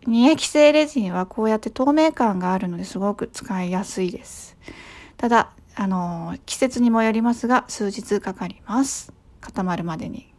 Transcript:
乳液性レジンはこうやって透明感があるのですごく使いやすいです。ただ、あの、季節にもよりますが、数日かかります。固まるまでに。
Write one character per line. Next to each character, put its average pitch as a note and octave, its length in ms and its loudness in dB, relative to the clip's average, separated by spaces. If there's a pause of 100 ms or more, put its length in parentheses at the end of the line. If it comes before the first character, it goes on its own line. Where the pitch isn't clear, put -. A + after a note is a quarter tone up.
乳 A#3 220 6
液 - 220 4
性 D4 240 8
レ D4+ 120 4
ジ C#4 200 -2
ン F3+ 80 -4
は F3+ 120 -2
こ A3 180 -4
う A3 60 2
や A3 60 2
っ G#3+ 40 0
て A3 100 -8
透 C4 240 2
明 D#4 180 4
感 A3+ 260 2
が F3+ 140 -2
あ F#3+ 60 2
る F#3+ 100 -4
の F3 100 -6
で F3+ 60 -8
す - 160 -8
ご G3+ 160 0
く - 160 -6
使 F#3+ 320 -6
い F3 80 -4
や F#3 140 -2
す - 160 -6
い F3+ 100 -2
で - 140 -14
す。 - 320 -20 (580)
た A#3+ 140 -2
だ、 A3+ 240 2 (220)
あ G3+ 120 -2
の、 F3 580 -4
季 - 120 -10
節 B3+ 240 0
に A#3+ 100 4
も A3+ 120 2
よ A3 80 2
り A3 100 0
ま A#3+ 120 2
す A#3 140 -6
が、 B3 200 2
数 - 180 -6
日 G3+ 340 -4
か F#3+ 140 -8
か F#3+ 140 -8
り - 200 -16
ま A#3 160 0
す。 - 300 -8 (280)
固 - 220 -6
ま F#3 120 -2
る E3 80 -6
ま E3 140 -6
で E3 120 -10
に。 - 280 -16